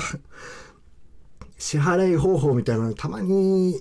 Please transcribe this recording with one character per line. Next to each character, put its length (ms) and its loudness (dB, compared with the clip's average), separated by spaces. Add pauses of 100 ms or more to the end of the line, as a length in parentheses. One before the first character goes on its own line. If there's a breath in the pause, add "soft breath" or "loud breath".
(1600 loud breath)
支 200 -4
払 360 2
い 20 2
方 220 2
法 160 2
み 100 2
た 100 0
い 40 0
な 60 0
の 100 -2
た 140 -8
ま 120 -8
に、 600 2